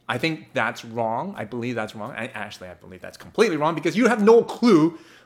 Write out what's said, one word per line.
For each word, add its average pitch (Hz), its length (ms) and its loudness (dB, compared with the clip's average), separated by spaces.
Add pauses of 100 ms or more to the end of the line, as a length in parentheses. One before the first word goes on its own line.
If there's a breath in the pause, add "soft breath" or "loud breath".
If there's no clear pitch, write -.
I - 80 -4
think 160 360 -6
that's 120 300 -2
wrong. 117 540 -6
I 110 80 -8
believe 120 300 -6
that's 107 200 -6
wrong. 110 160 -12
I, 110 220 -8
actually, 101 340 -12
I 90 60 -16
believe 92 260 -20
that's - 160 -16
completely 185 400 -2
wrong 156 200 -2
because 160 200 -2
you 240 120 2
have 214 140 2
no 226 220 8
clue 170 560 4 (260 loud breath)